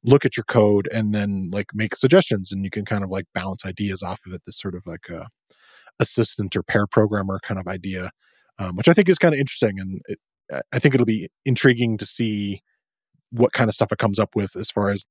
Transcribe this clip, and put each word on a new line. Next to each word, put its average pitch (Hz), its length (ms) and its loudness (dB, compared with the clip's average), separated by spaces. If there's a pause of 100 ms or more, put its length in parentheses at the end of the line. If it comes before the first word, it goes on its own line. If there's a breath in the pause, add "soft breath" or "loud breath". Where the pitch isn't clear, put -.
look 135 220 6
at - 120 0
your 117 60 -4
code 104 500 4
and 107 220 0
then, 98 360 -2
like, 101 220 -4
make 107 220 -4
suggestions, 131 560 2
and 98 120 -4
you 98 60 -4
can 101 160 -6
kind 101 180 -2
of, 92 60 -6
like, 95 240 -4
bounce 95 320 -6
ideas 95 380 -6
off 92 240 -10
of 92 60 -12
it. 87 120 -12
This - 140 -12
sort 90 160 -8
of, 90 100 -14
like, 82 240 -14
a 82 180 -12 (720 soft breath)
assistant - 560 -2
or 90 80 -2
pair 104 220 0
programmer 98 580 0
kind 95 160 -6
of 87 80 -10
idea, 92 440 -8 (480)
um, 90 160 -6
which - 120 2
I 170 60 8
think 180 160 6
is 180 80 6
kinda 156 200 4
interesting. 113 420 0
And 95 260 -8
it, - 140 -8 (320)
I, 67 100 -6 (120)
I 127 60 -2
think 139 140 4
it'll 123 120 4
be 110 240 -2 (160)
intriguing 120 520 2
to 104 80 -8
see 104 560 -4 (680)
what 120 220 2
kind 117 140 2
of 107 60 -2
stuff - 180 0
it 104 60 -2
comes 107 220 0
up 104 160 -2
with 101 200 -2
as 98 140 -8
far 101 200 0
as 101 220 -4